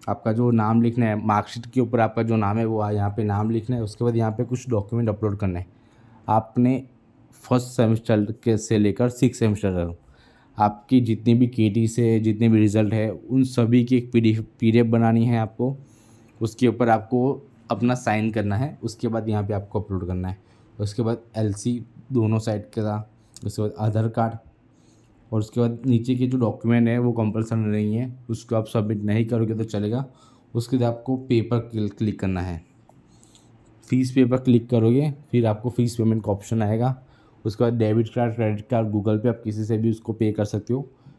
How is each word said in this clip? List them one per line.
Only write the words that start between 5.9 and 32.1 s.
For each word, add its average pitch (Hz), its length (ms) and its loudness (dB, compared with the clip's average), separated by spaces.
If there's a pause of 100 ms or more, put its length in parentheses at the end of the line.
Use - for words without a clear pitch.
आपने 123 540 2 (600)
फर्स्ट 123 240 0
सेमेस्टर 110 580 2 (180)
के 113 140 2
से 110 200 -2
लेकर 104 320 2
सिक्स 123 300 0
सेमेस्टर 104 320 0
तक 87 260 -2 (600)
आपकी 107 440 2
जितनी 113 320 2
भी 123 140 4
केटी 110 400 2
से 113 320 2
जितने 110 300 2
भी 110 100 6
रिजल्ट 107 340 4
है 107 180 0
उन 131 320 0
सभी 120 400 2
की 123 140 2
एक 123 140 -4
पीडीएफ़, 110 300 2 (180)
पीडीएफ़ 117 280 4
बनानी 117 380 4
है 120 120 2
आपको। 123 380 -4 (680)
उसके 117 260 0
ऊपर 117 220 2
आपको 123 520 0 (300)
अपना 120 240 0
साइन 107 360 0
करना 101 240 -2
है। 135 280 -4
उसके 113 240 -6
बाद 110 220 -4
यहाँ 107 140 -2
पे 101 100 -4
आपको 101 260 -6
अपलोड 92 280 -6
करना 90 200 -4
है। 92 100 -8 (420)
उसके 104 220 -4
बाद 117 200 -2 (160)
एलसी 110 440 -4 (300)
दोनों 110 280 2
साइड 107 260 -4
का, 107 440 -6 (360)
उसके 104 160 -6
बाद 107 180 -2
आधार 110 280 0
कार्ड 113 260 -2 (1000)
और 110 80 0
उसके 107 200 -4
बाद 117 260 0
नीचे 123 300 2
के 127 120 0
जो 131 100 -2
डॉक्यूमेंट 117 500 2
है 120 120 0
वो 120 120 0
कंपल्सरी 110 480 -2
नहीं 107 360 -2
है, 123 160 -4 (180)
उसको 113 260 -6
आप 113 100 0
सबमिट 107 380 -2
नहीं 107 220 0
करोगे 113 300 -2
तो 110 80 -4
चलेगा। 110 420 -4 (480)
उसके 120 240 -2
बाद 120 100 2
आपको 120 300 -4
पे 120 240 0
पर 117 180 -2
क्लिक, 107 340 -6
क्लिक 104 260 -4